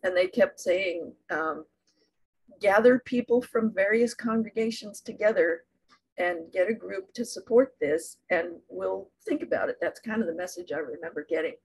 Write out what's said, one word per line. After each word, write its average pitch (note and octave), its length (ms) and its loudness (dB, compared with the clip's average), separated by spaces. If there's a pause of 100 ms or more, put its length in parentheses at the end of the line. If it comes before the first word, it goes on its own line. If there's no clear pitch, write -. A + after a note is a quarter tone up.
And F#3 140 0
they F#3 100 4
kept F#3 320 2
saying, F3 540 -2 (160)
um, D#3 360 -4 (920)
"Gather A3 400 6
people B3 420 0
from A3 320 -2
various G#3+ 420 2
congregations A3+ 880 -4
together G#3 640 0 (540)
and F3 340 -4
get F#3 180 0
a A3+ 40 0
group F#3+ 400 -10
to A#3 120 -6
support A#3 540 2
this, D#3 380 -2 (140)
and F3 220 0 (160)
we'll F#3+ 420 -6 (160)
think D#4 160 -2
about - 260 -2
it." - 100 -6
That's - 200 -6
kind A3 220 -4
of A3 60 -2
the - 60 -4
message F3+ 380 -10
I C#3+ 80 -4
remember D3 500 -10
getting. D#3+ 360 -2